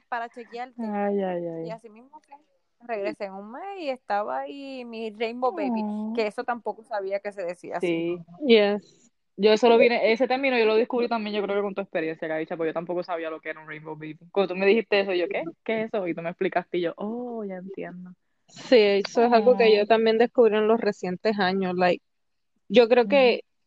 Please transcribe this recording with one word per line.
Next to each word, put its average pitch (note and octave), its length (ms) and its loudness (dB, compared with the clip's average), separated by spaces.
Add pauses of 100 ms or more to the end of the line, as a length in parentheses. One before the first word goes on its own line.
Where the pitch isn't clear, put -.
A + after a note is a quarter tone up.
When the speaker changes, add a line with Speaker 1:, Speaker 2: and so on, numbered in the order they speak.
Speaker 1:
para A#3 200 -8
chequearte". A#3+ 520 -14
Speaker 2:
Ay, G3+ 420 -2
ay, F3 260 -4
ay. E3 180 -8
Speaker 1:
Y G#3+ 60 -10
así A3+ 160 -16
mismo C4 320 -20
fue. C#4 160 -20 (500)
Regresé G#3 380 -6
en F#3+ 80 -10
un G3+ 180 -14
mes F#4+ 300 -14
y D4+ 80 -8
estaba B3 520 -4
ahí C#4 440 -12
mi A3+ 260 -10
Rainbow A#3+ 420 -4
Baby, B3+ 300 -4
Speaker 2:
Oh. G#3+ 320 -6
Speaker 1:
que A3 140 0
eso B3+ 160 -8
tampoco A3 400 -8
sabía G3 340 -6
que G3+ 140 -10
se G3 100 -10
decía F3 360 -8
así. F#3 100 -4
Speaker 2:
Sí. E3+ 300 -2 (280)
Speaker 3:
Yes. G#3 640 2 (280)
Speaker 2:
Yo G#3+ 140 6
eso A3 160 4
lo A#3 100 8
vine, A3+ 340 4
ese A3+ 160 0
término B3+ 280 0
yo A3+ 100 4
lo A3 100 2
descubrí A#3+ 320 0
también, G#3+ 260 -4
yo G#3 80 -2
creo G3+ 140 -2
que G3+ 60 -2
con G3 120 -6
tu G3+ 60 -8
experiencia, E3 480 -6
Gabicha, D#3+ 280 -6
porque D#3+ 140 -2
yo D3 40 -8
tampoco F3 280 -6
sabía E3 260 -8
lo D#3 120 -12
que D#3 100 -12
era D#3 100 -12
un D#3 60 -20
Rainbow D#3 300 -14
Baby. D#3 220 -14 (120)
Cuando F3+ 240 0
tú F#3 60 -8
me G3 60 2
dijiste G#3 340 2
eso, G3 140 -2
yo, F3 140 0
"¿Qué? B3+ 140 -6 (220)
¿Qué A3 180 -4
es A3 100 -6
eso?". G3 140 -4
Y E3 80 -4
tú E3+ 80 -12
me E3+ 80 -6
explicaste F3+ 480 -4
y F3 40 -2
yo, E3 140 -4
"Oh, A#3 480 -8
ya F#3+ 120 -10
entiendo". F3+ 560 -14 (360)
Speaker 3:
Sí, - 300 2
eso G3+ 460 4
es A#3+ 80 4
algo A3+ 240 6
que A#3 160 4
Speaker 2:
Oh. G#3 40 6
Speaker 3:
yo G#3 100 2
también A3+ 320 4
descubrí A#3 380 4
en G#3+ 120 2
los A3+ 120 4
recientes G3+ 580 -2
años. F#3 360 0
Like, F3+ 280 2 (640)
yo A3+ 200 6
creo A#3 200 4
que C4 320 4
Speaker 2:
Ujú. - 60 -18 (200)